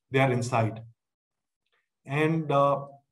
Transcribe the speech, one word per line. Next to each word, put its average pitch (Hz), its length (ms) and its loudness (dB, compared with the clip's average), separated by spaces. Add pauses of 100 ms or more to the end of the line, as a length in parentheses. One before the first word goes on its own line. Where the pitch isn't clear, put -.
(120)
there 135 200 2
inside. 117 500 -2 (1200)
And, 151 460 -2
uh, 139 340 2 (260)